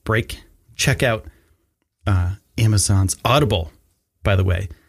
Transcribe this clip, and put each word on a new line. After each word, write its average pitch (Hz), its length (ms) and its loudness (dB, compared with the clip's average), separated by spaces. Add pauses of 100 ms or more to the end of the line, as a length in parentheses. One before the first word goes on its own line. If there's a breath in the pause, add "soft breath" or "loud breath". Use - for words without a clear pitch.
break. - 380 -4 (340)
Check - 280 -2
out, 113 200 -2 (840 soft breath)
uh, 92 260 0 (240)
Amazon's 101 680 2
Audible, 113 480 0 (520)
by 101 120 2
the 92 80 2
way. 92 260 -2 (200 soft breath)